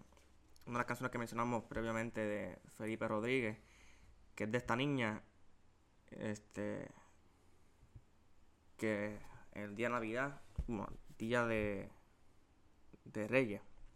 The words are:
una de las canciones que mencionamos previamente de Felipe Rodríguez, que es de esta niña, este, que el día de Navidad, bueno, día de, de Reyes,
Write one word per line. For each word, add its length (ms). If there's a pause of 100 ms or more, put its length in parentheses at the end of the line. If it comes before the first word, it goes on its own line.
(640)
una 80
de 60
las 60
canciones 260
que 60
mencionamos 460
previamente 580
de 380 (160)
Felipe 320
Rodríguez, 500 (800)
que 80
es 80
de 60
esta 180
niña, 480 (880)
este, 800 (1900)
que 420 (340)
el 220
día 120
de 60
Navidad, 480 (260)
bueno, 240 (260)
día 280
de, 440 (1160)
de 220
Reyes, 340 (340)